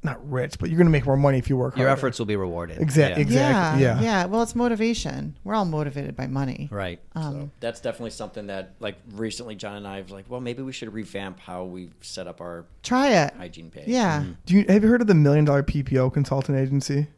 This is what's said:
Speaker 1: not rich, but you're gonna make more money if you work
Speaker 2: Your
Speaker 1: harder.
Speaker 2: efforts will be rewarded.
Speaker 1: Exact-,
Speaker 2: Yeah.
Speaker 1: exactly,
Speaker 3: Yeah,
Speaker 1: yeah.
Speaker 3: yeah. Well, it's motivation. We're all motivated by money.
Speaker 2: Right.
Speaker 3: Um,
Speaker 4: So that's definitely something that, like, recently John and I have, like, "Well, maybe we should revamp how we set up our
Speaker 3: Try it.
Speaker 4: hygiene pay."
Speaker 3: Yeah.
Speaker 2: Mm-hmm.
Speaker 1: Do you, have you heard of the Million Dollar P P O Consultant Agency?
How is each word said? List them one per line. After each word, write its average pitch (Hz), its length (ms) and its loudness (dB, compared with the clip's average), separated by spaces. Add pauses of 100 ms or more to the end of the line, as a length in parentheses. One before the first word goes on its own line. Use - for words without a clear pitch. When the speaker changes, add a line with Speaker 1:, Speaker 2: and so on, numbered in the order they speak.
Speaker 1:
not 143 140 -4 (120)
rich, 131 300 -6
but 170 100 -4
you're 160 80 0
gonna 170 120 8
make 139 160 4
more 135 100 4
money 139 220 4
if 120 120 -2
you 139 60 2
work 127 200 -2
Speaker 2:
Your 131 120 4
Speaker 1:
harder. 135 100 4
Speaker 2:
efforts 127 220 -2
will 113 60 -2
be 104 100 0
rewarded. 85 440 -4
Speaker 1:
Exact-, 143 360 4
Speaker 2:
Yeah. 151 60 0
Speaker 1:
exactly, 185 600 4
Speaker 3:
Yeah, 120 140 4
Speaker 1:
yeah. 135 60 2
Speaker 3:
yeah. 208 240 2
Well, 214 160 0
it's 226 120 -4
motivation. 220 880 -2
We're 202 140 -6
all 214 80 0
motivated 143 520 -4
by 135 120 -8
money. 135 420 -4
Speaker 2:
Right. 95 300 -6 (160)
Speaker 3:
Um, 156 160 -6
Speaker 4:
So 143 260 -10
that's 117 220 -8
definitely 117 300 -8
something 104 360 -12
that, 95 320 -10
like, 104 180 -8 (200)
recently 110 400 -8
John 101 200 -12
and 101 120 -12
I 98 80 -10
have, 95 160 -14
like, 98 160 -16
"Well, 123 120 -10
maybe 120 220 -8
we 131 100 -12
should 117 200 -12
revamp 98 480 -10
how 90 240 -12
we 90 260 -14 (100)
set - 280 -14
up 85 120 -18
our 85 240 -12 (200)
Speaker 3:
Try 262 240 2
it. 170 280 4
Speaker 4:
hygiene 165 340 -16
pay." - 180 -20
Speaker 3:
Yeah. 208 320 0
Speaker 2:
Mm-hmm. 127 120 -6 (140)
Speaker 1:
Do 175 80 2
you, 202 140 8
have 202 160 6
you 220 40 8
heard 240 120 6
of 233 80 0
the 196 80 8
Million 151 280 6
Dollar 139 200 2
P 143 180 -2
P 131 160 0
O 127 120 4
Consultant 139 480 0
Agency? 139 600 0